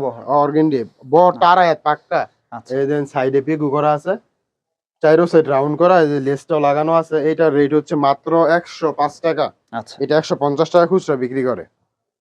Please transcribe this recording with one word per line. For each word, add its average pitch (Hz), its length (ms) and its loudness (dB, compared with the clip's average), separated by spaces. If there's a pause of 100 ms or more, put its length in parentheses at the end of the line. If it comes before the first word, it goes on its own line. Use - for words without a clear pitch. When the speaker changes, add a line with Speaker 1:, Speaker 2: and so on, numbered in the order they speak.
Speaker 1:
বহর। 117 180 -10 (200)
Speaker 2:
অর্গেন্ডি, 147 360 0 (340)
বহরটা 175 240 4
Speaker 1:
আচ্ছা। 175 140 4
Speaker 2:
আড়াই 180 200 4
হাত 151 160 -2
পাক্কা। 151 340 -4 (300)
Speaker 1:
আচ্ছা। 120 240 -14
Speaker 2:
এই 139 140 0
দেন 147 140 -2 (100)
সাইডে 135 340 0
পেগু 151 280 -2
করা 151 220 0
আছে, 175 160 -6 (920)
চাইরো 160 280 4
সাইড 160 140 4 (100)
রাউন্ড 147 260 -2
করা, 175 220 4
এই 151 80 0
যে 147 60 -2 (100)
লেসটাও 143 400 -4
লাগানো 151 240 0 (100)
আছে। 156 160 -4 (140)
এটার 160 260 2
রেট 143 200 2
হচ্ছে 147 180 -4 (100)
মাত্র 139 260 0 (260)
একশো 170 300 -6 (120)
পাঁচ 143 140 -2 (120)
টাকা। 151 200 0 (320)
Speaker 1:
আচ্ছা। - 260 -12
Speaker 2:
এটা 139 160 -2
একশো 160 240 -4
পঞ্চাশ 143 300 0
টাকা 175 180 6
খুচরা 180 320 -2
বিক্রি 127 260 -6
করে। 98 140 -6 (580)